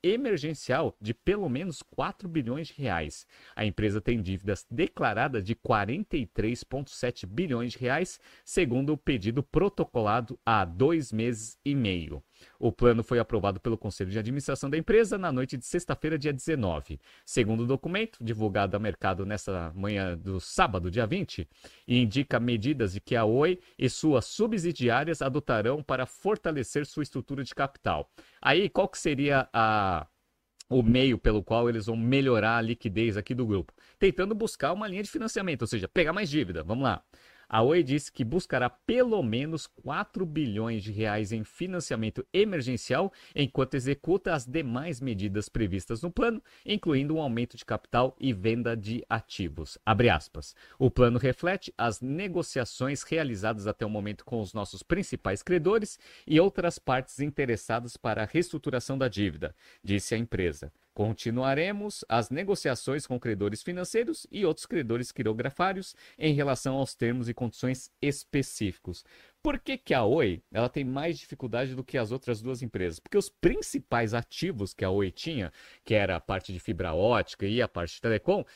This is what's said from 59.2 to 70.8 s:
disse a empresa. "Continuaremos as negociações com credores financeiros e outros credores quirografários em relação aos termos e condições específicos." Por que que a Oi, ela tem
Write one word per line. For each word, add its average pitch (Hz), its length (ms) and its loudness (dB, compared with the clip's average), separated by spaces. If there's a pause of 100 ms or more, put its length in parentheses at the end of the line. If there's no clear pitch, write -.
disse 98 320 0
a 110 40 0
empresa. 90 540 -2 (220)
"Continuaremos 135 1120 -2
as 117 220 2
negociações 147 720 -2
com 123 140 -6
credores 104 460 -2
financeiros 220 640 -4
e 196 160 0
outros - 180 0
credores 120 460 -2
quirografários 143 840 -2 (200)
em 151 180 2
relação 135 420 0
aos 135 180 -2
termos 120 340 0
e 120 60 -4
condições 127 560 -4 (100)
específicos." 127 1040 -4 (380)
Por 285 160 0
que 269 180 -4
que - 160 -4
a 131 100 4
Oi, 107 480 2
ela 120 200 0
tem 143 140 -4